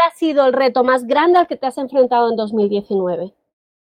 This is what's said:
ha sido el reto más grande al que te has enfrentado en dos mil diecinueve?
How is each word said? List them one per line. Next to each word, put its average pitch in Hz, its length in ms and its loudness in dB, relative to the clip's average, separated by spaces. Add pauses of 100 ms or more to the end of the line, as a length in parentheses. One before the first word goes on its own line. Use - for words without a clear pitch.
ha 330 80 -10
sido 285 300 0
el 254 80 2
reto 254 320 0
más 254 220 0
grande 320 320 2
al 339 80 0
que 277 100 -8
te - 100 -8
has 247 100 -8
enfrentado 247 520 0
en 226 80 -2
dos 214 160 -4
mil 208 160 0
diecinueve? 190 640 -4 (600)